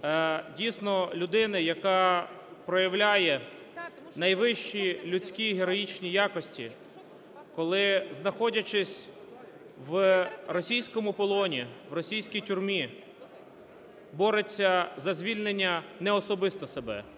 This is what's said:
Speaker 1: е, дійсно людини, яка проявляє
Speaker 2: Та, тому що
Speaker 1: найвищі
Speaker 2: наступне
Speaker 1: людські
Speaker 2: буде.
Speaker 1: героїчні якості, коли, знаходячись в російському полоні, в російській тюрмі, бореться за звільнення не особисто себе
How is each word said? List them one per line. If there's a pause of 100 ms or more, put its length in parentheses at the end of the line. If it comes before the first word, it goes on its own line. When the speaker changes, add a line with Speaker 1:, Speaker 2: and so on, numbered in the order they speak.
Speaker 1:
е, (140)
дійсно
людини,
яка (360)
проявляє (340)
Speaker 2:
Та,
тому
що
Speaker 1:
найвищі
Speaker 2:
наступне
Speaker 1:
людські
Speaker 2:
буде.
Speaker 1:
героїчні
якості, (840)
коли,
знаходячись (840)
в (220)
російському
полоні, (240)
в
російській
тюрмі, (1200)
бореться
за
звільнення (180)
не
особисто
себе (140)